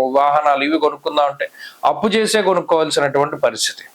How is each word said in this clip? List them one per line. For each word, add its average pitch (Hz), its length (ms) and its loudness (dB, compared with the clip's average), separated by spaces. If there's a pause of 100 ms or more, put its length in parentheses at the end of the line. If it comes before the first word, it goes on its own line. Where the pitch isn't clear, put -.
(140)
వాహనాలు 143 500 2
ఇవి 156 160 0
కొనుక్కుందాం 147 460 0
అంటే 139 220 -4 (380)
అప్పు 151 220 0
చేసే 214 340 0
కొనుక్కోవాల్సినటువంటి 151 960 0
పరిస్థితి. - 580 -4